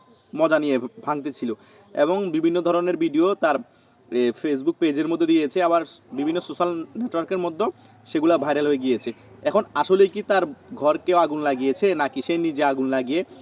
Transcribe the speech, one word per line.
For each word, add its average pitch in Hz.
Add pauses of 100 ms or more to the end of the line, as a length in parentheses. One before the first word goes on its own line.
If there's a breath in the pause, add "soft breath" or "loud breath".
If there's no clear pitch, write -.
(360)
মজা 156
নিয়ে 143
ভাঙতেছিল। 131 (400 soft breath)
এবং 180
বিভিন্ন 165
ধরনের 175
ভিডিও 165
তার, 151 (560 soft breath)
এ, 123 (120)
Facebook 147
পেজের 156
মধ্যে 165
দিয়েছে, 160
আবার 170 (320)
বিভিন্ন 151
সোশ্যাল 170 (100)
নেটওয়ার্কের 190
মধ্যেও 175 (340 loud breath)
সেগুলা 165
ভাইরাল 147
হয়ে 147
গিয়েছে। 123 (280 loud breath)
এখন 196 (120)
আসলে 190
কি 208
তার 196 (320)
ঘর 147
কেউ 180
আগুন 151
লাগিয়েছে, 139
নাকি 139
সে 170
নিজে 156
আগুন 135
লাগিয়ে 131 (180 loud breath)